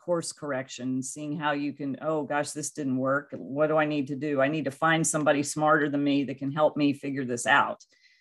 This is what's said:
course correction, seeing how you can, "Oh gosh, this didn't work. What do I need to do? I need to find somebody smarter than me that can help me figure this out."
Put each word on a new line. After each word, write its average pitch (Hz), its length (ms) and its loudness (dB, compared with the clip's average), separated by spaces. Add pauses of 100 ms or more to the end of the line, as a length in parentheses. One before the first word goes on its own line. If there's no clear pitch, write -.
course 170 300 -2
correction, 131 680 -4
seeing 151 360 -8
how 147 140 0
you 143 200 -2
can, 139 300 -6
"Oh 151 220 -2
gosh, 143 260 -2
this 147 200 -8
didn't 135 260 -4
work. 135 360 0
What 131 360 -2
do 156 80 2
I 156 80 4
need 147 240 -2
to 143 80 -6
do? 143 240 0
I 135 80 4
need 156 160 -2
to 135 60 -4
find 160 360 2
somebody 147 360 2
smarter 151 460 4
than 143 140 0
me 143 220 2
that 127 140 -8
can 139 140 -4
help 151 240 2
me 143 160 4
figure 139 320 -6
this 120 220 -4
out." 110 380 2 (360)